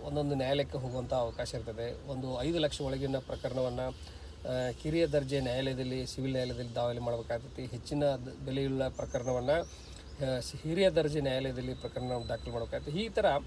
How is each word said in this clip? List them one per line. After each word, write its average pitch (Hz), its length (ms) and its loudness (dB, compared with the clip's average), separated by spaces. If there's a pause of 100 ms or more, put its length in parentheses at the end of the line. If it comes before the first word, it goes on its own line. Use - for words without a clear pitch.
ಒಂದೊಂದು 143 320 0
ನ್ಯಾಯಾಲಯಕ್ಕೆ 139 440 2
ಹೋಗುವಂಥ 127 340 -2
ಅವಕಾಶ 120 420 0
ಇರ್ತದೆ. 117 560 -6
ಒಂದು 127 320 -2
ಐದು 170 160 2
ಲಕ್ಷ 151 220 2
ಒಳಗಿನ 135 380 0
ಪ್ರಕರಣವನ್ನ, 127 600 0
ಆ, 127 920 -4 (120)
ಕಿರಿಯ 160 240 4
ದರ್ಜೆ 139 340 2
ನ್ಯಾಯಾಲಯದಲ್ಲಿ, 127 680 0
ಸಿವಿಲ್ 131 260 -2
ನ್ಯಾಯಾಲಯದಲ್ಲಿ 123 420 -2
ದಾವೆ 120 240 0
ಮಾಡಬೇಕಾಗ್ತೈತಿ. 120 720 -4
ಹೆಚ್ಚಿನ 143 340 -2
ದ-, 131 400 0
ಬೆಲೆಯುಳ್ಳ 135 440 0
ಪ್ರಕರಣವನ್ನ, 127 600 0
ಆ, - 920 0
ಸಿ-, - 280 -6
ಹಿರಿಯ 185 220 8
ದರ್ಜೆ 151 300 4
ನ್ಯಾಯಾಲಯದಲ್ಲಿ 131 540 0
ಪ್ರಕರಣ 123 540 -2
ದಾಖಲು 117 240 -4
ಮಾಡಬೇಕಾಗ್ತದೆ. 143 480 -2
ಈ 226 80 0
ಥರ 202 180 4 (200)